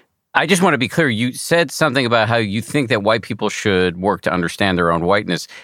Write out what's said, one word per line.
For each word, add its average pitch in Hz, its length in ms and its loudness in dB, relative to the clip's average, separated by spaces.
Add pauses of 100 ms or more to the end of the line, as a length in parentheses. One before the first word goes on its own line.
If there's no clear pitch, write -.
(340)
I 135 100 2
just 170 160 2
wanna 175 160 4
be 120 120 -2
clear. 160 200 0
You 120 240 -2
said - 380 0
something 135 340 0
about 113 240 2
how 117 80 2
you 110 240 -2
think 123 300 -4
that 110 120 0
white 110 200 2
people - 260 -6
should 92 480 0
work 92 260 -2
to 78 100 -2
understand 90 440 -2
their 85 160 2
own 85 140 0
whiteness, 92 420 -2 (160)